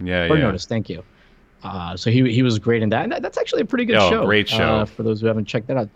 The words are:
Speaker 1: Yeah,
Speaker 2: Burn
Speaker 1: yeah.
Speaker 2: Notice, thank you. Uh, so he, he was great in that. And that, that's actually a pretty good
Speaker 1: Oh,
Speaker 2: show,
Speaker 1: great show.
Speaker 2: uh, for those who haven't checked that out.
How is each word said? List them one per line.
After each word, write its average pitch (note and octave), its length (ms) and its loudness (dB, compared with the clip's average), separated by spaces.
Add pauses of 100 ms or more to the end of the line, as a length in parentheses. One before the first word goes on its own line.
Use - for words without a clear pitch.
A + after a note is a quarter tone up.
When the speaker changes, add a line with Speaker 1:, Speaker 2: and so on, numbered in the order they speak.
Speaker 1:
Yeah, F2+ 260 0
Speaker 2:
Burn D#3 100 4
Speaker 1:
yeah. C3+ 60 0
Speaker 2:
Notice, F#2+ 200 -4
thank A2+ 240 -6
you. D#2+ 140 -12 (600)
Uh, F2 340 -10
so - 140 0
he, B2+ 200 4
he B2 120 2
was A#2 160 2
great A#2 240 2
in G#2+ 60 0
that. A2+ 140 0
And A3 80 -4
that, B3+ 120 -6
that's G4 160 -6
actually - 220 -2
a A#3+ 40 0
pretty B3 200 -2
good A3+ 100 2
Speaker 1:
Oh, G#3+ 140 6
Speaker 2:
show, G#3+ 160 2
Speaker 1:
great G#2 220 2
show. A2 160 0
Speaker 2:
uh, D#2 220 2
for - 160 -14
those A2 200 -2
who A2+ 40 -4
haven't A2 200 0
checked A2+ 220 -6
that C3+ 100 -2
out. A2 180 -4